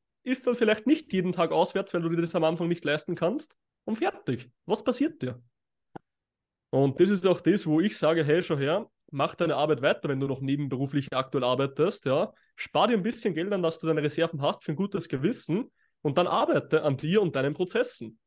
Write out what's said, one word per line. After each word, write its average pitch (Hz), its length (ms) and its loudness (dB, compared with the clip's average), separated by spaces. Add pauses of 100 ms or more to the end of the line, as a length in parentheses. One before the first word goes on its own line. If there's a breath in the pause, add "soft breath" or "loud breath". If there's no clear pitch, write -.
(220)
isst 262 240 -4
dann 240 100 2
vielleicht - 300 2
nicht 311 280 0
jeden 185 180 0
Tag 165 200 0
auswärts, 185 440 0
weil 175 60 0
du 165 80 -2
dir 170 120 0
das 170 140 -2
am 165 80 2
Anfang 165 240 0
nicht 170 180 -4
leisten 151 300 -2
kannst 202 420 -4 (280)
und 214 100 -4
fertig. - 560 -4 (160)
Was 208 160 -2
passiert 269 400 -2
dir? 123 180 -6 (1300)
Und 135 300 2
das 180 100 6
ist 190 160 2
auch 185 160 2
das, 190 240 2
wo 156 140 2
ich 202 180 0
sage, 160 260 2
hey, 151 200 2
schau 170 140 -2
her, 139 300 -2 (240)
mach 143 220 -2
deine 160 220 -2
Arbeit 143 260 2
weiter, 151 260 0
wenn 135 120 -2
du 135 80 0
noch 131 120 -4
nebenberuflich 139 720 -2
aktuell 131 320 -2
arbeitest, 135 600 0
ja. 151 260 0 (240 soft breath)
Spar - 320 0
dir 240 60 2
ein 214 80 2
bisschen 214 320 -2
Geld 170 180 -4
an, 190 120 0
dass 165 160 -2
du 160 80 -8
deine 156 160 2
Reserven 156 400 -2
hast 156 200 0
für 160 100 -4
ein - 20 -6
gutes 196 340 -4
Gewissen 185 640 -2 (300)
und 143 180 0
dann 180 80 4
arbeite 160 560 0
an 147 140 0
dir 190 260 2
und 165 120 -2
deinen 139 200 0
Prozessen. 165 720 -4